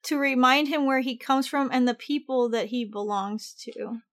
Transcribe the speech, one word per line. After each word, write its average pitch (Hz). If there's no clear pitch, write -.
to 294
remind 269
him 294
where 269
he 247
comes 269
from 277
and 247
the 240
people 262
that 220
he 240
belongs 208
to. 226